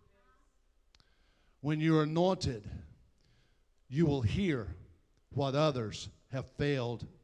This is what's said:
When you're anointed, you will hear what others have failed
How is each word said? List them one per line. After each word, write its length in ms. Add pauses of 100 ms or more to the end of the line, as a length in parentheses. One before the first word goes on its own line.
(1600)
When 200
you're 240
anointed, 600 (1200)
you 180
will 160
hear 520 (560)
what 240
others 540 (240)
have 140 (100)
failed 500 (160)